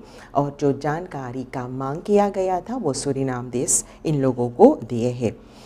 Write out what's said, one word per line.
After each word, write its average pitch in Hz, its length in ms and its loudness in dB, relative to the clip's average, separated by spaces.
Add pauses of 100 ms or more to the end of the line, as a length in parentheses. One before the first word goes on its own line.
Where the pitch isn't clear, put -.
(360)
और 143 240 0
जो 143 160 2
जानकारी 143 680 -6 (100)
का 123 140 -8
मांग 135 340 -6
किया 202 280 2
गया 190 320 -2
था 220 140 -10
वो 175 180 -2
सूरीनाम 131 560 -4
देश 123 340 -2 (220)
इन 147 160 2
लोगों 123 280 0
को 120 340 8
दिए 117 280 -2
हैं। 123 200 -2 (340)